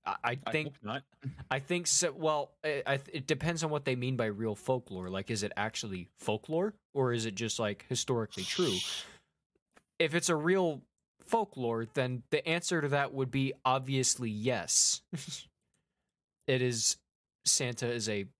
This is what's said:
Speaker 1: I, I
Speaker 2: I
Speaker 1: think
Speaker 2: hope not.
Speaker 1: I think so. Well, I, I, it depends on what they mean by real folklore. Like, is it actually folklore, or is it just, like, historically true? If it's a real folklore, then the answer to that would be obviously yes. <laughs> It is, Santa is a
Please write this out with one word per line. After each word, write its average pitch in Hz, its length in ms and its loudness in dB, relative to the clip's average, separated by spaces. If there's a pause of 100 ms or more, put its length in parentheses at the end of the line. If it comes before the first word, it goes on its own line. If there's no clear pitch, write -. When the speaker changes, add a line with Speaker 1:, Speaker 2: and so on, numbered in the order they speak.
Speaker 1:
I, 95 100 -2 (100)
I 120 220 0
Speaker 2:
I 107 60 -4
Speaker 1:
think 156 160 0
Speaker 2:
hope 139 140 -12
not. 117 200 -6 (480)
Speaker 1:
I 131 100 0
think 175 260 -2
so. 170 260 2
Well, 151 380 0 (140)
I, 151 220 0
I, 139 120 2 (140)
it 139 140 -6
depends 156 380 0
on 156 60 0
what 147 140 -2
they 131 120 2
mean 127 200 0
by 117 100 2
real 107 280 -2
folklore. 98 540 -2
Like, 95 220 -4
is 104 120 0
it 104 140 -4
actually 101 520 -4 (100)
folklore, 160 560 -2 (180)
or 127 200 2
is 117 120 0
it 110 100 -4
just, 110 240 -4
like, 104 300 -2
historically 120 560 -2
true? 185 320 0 (1200)
If 160 160 2
it's 170 140 2
a 170 80 4
real 165 460 2 (420)
folklore, 117 680 0
then 127 360 0
the 151 180 2
answer 170 320 2
to 143 80 0
that 139 260 2
would 131 160 0
be 135 220 2 (120)
obviously 131 640 2
yes. 107 720 2 (100)
<laughs> - 360 -10 (1000)
It 131 120 4
is, 120 360 0 (480)
Santa 123 420 2
is 117 220 -2
a 101 180 0 (140)